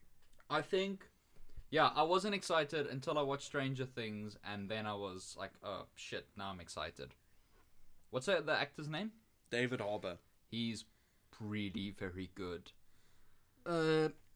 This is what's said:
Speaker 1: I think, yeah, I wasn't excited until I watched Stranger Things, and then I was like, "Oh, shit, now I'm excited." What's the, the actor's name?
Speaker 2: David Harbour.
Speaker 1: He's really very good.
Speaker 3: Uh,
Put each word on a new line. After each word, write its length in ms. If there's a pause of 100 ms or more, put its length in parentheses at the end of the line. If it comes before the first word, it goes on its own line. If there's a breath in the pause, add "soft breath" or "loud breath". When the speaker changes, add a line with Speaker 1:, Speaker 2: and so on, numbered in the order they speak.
(500)
Speaker 1:
I 120
think, 480 (600)
yeah, 260
I 80
wasn't 320
excited 520
until 300
I 40
watched 240
Stranger 400
Things, 600
and 240
then 160
I 100
was 440
like, 120 (120)
"Oh, 220 (100)
shit, 400
now 140
I'm 100
excited." 540 (960)
What's 160
the, 160
the 100
actor's 380
name? 220 (380)
Speaker 2:
David 300
Harbour. 380 (320)
Speaker 1:
He's 340 (560)
really 580
very 380
good. 360 (920)
Speaker 3:
Uh, 440 (260)